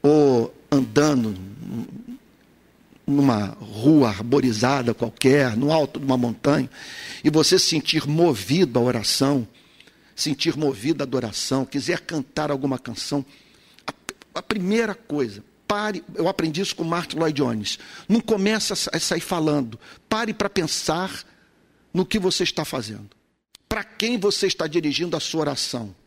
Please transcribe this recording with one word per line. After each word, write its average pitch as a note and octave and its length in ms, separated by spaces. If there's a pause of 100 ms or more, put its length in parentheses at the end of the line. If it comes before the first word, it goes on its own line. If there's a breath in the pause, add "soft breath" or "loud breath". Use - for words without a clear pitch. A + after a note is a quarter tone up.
ou C#3+ 540 (160)
andando C3 640 (1700)
numa C3 420 (120)
rua A#2 480
arborizada A#2+ 840
qualquer, B2+ 640
no C#3 120
alto D#3 300
de C#3 60
uma C3 100
montanha, B2 540 (520 loud breath)
e D3 60
você D#3 300
se F3+ 100
sentir D#3 400
movido D3 680
à A#2 40
oração, B2 640 (720 soft breath)
sentir D#3+ 400
movido C#3 460
à - 20
adoração, B2+ 640
quiser D3 340
cantar D3+ 500
alguma C3+ 280
canção, C3+ 440 (640 soft breath)
a, - 60 (440)
a E3+ 60
primeira G#3+ 520
coisa, A2+ 500 (240)
pare, G#3 340 (120)
eu E3 140
aprendi E3 340
isso - 120
com - 80
Martin E3 360
Lloyd D#3 180
Jones, A#2 420 (300 loud breath)
não A3+ 120
comece G#3+ 520
a F#3 40
sa-, - 180
a E3 40
sair F3 220
falando, D3 580 (300 loud breath)
pare A3 240
para G3 160
pensar - 760 (680 soft breath)
no F#3 140
que A3 120
você F#3 240
está E3+ 220
fazendo, G#2 460 (580)
para G#3+ 160
quem A#3+ 320
você G3+ 300
está F3 200
dirigindo D#3 480
a D#3 60
sua D#3+ 220
oração B2 520 (120)